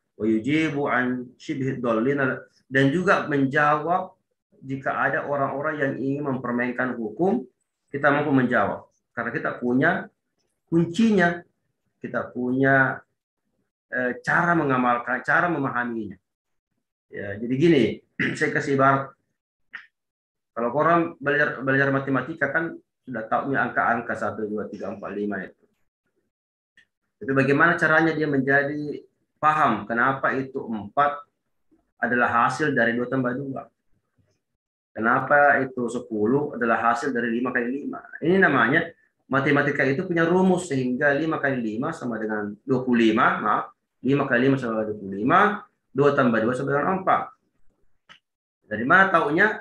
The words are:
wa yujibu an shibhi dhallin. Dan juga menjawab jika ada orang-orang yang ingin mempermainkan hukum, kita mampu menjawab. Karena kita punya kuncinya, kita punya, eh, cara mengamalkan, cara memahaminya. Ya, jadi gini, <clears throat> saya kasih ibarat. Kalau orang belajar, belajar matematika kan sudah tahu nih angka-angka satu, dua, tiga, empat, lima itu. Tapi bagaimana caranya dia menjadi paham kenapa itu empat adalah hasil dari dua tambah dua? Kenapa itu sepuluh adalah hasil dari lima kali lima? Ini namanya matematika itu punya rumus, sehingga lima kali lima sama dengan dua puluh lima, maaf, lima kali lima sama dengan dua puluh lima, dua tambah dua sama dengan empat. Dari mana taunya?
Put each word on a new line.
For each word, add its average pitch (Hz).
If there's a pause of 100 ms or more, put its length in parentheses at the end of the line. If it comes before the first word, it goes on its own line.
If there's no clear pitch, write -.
(180)
wa 104
yujibu 139
an 123
shibhi 135
dhallin. 120 (240)
Dan 135
juga 170
menjawab 151 (480)
jika 131
ada 139
orang-orang 139
yang 135
ingin 139 (100)
mempermainkan 123
hukum, 165 (480)
kita 143
mampu 143
menjawab. 117 (240)
Karena 117
kita - (100)
punya 139 (560)
kuncinya, 175 (560)
kita 120
punya, 131 (880)
eh, 123
cara 170
mengamalkan, 123
cara 160
memahaminya. 120 (920)
Ya, 98
jadi 120
gini, 143 (320)
<clears throat> -
saya 151
kasih 139
ibarat. 135 (1400)
Kalau 117
orang 160
belajar, 143
belajar 135
matematika 135
kan 165 (240)
sudah 113
tahu 135
nih 131
angka-angka 117
satu, 107
dua, 104
tiga, 101
empat, 92
lima 101
itu. - (1500)
Tapi -
bagaimana 143
caranya 160
dia 151
menjadi 139 (380)
paham 147
kenapa 127
itu 135
empat 117 (800)
adalah 120
hasil 147
dari 117
dua 123
tambah 127
dua? 135 (1300)
Kenapa 135
itu 123
sepuluh 120
adalah 117
hasil 139
dari 117
lima 127
kali 123 (160)
lima? 131 (220)
Ini 180
namanya 151 (400)
matematika 139
itu 135
punya 170
rumus, 180
sehingga 131
lima 156
kali 139
lima 117
sama 117
dengan 107 (100)
dua 127
puluh 117
lima, 135
maaf, 107 (400)
lima 139
kali 123
lima 135
sama 113
dengan 107
dua 104
puluh 98
lima, 135 (500)
dua 143
tambah 120
dua 120
sama 139
dengan 147
empat. - (1500)
Dari 110
mana 185
taunya? 165 (140)